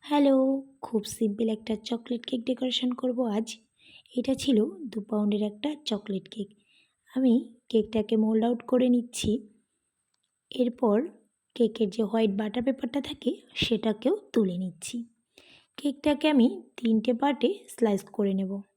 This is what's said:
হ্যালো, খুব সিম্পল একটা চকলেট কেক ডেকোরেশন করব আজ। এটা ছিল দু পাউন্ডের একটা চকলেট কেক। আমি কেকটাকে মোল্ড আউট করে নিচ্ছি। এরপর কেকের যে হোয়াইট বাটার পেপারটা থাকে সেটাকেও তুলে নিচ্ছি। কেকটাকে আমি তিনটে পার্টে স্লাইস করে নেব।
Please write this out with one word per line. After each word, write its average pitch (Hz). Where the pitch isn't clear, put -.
হ্যালো, 285
খুব 214
সিম্পল 220
একটা 220
চকলেট 233
কেক 247
ডেকোরেশন 254
করব 247
আজ। 220
এটা 254
ছিল 254
দু 220
পাউন্ডের 208
একটা 208
চকলেট 202
কেক। 202
আমি 262
কেকটাকে 220
মোল্ড 220
আউট 240
করে 254
নিচ্ছি। 240
এরপর 240
কেকের 220
যে 226
হোয়াইট 220
বাটার 214
পেপারটা 262
থাকে -
সেটাকেও 220
তুলে 190
নিচ্ছি। 185
কেকটাকে 294
আমি 269
তিনটে 226
পার্টে 269
স্লাইস 208
করে 202
নেব। 190